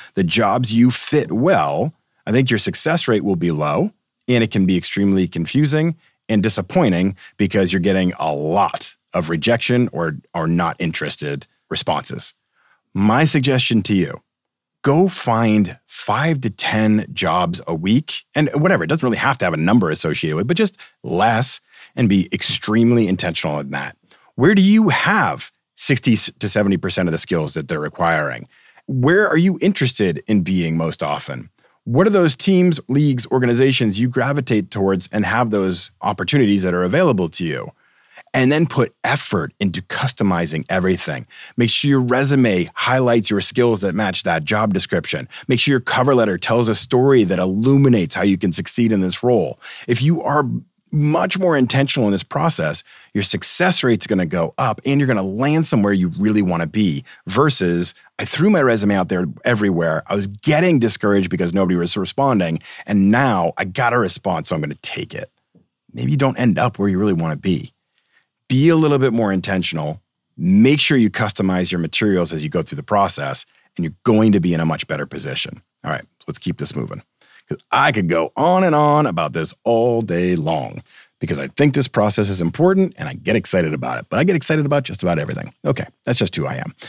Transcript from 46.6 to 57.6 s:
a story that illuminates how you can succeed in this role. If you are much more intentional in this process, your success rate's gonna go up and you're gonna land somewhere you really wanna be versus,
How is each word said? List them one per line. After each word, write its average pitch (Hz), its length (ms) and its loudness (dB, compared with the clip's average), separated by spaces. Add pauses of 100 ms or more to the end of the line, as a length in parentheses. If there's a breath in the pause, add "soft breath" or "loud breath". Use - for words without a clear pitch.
a 107 60 0
story 127 500 4
that 90 140 0
illuminates 110 760 2
how 92 80 -4
you 98 140 2
can 90 160 -2
succeed 113 400 -2
in 101 80 2
this 92 220 -2
role. 101 360 0 (280 loud breath)
If 123 160 -2
you 156 180 2
are 147 240 0 (460)
much 151 480 0
more 180 160 2
intentional 131 540 0
in 101 40 2
this 98 100 -2
process, 113 600 -2 (300 loud breath)
your 101 100 -2
success 175 600 0
rate's 117 220 2
gonna 95 180 0
go 82 320 -2
up 113 300 -2
and 139 120 2
you're 143 80 2
gonna 110 160 0
land 139 440 0
somewhere 104 260 2
you 92 160 2 (100)
really 104 220 2
wanna 87 260 0
be 78 380 0 (220 loud breath)
versus, 95 640 0 (260 soft breath)